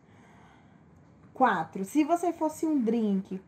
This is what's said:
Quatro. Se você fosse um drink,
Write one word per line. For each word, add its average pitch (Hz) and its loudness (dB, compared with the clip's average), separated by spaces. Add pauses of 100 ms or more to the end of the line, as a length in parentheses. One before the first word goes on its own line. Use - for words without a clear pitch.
(1500)
Quatro. 190 0
Se 285 2
você 339 0
fosse 320 -2
um 302 2
drink, 208 0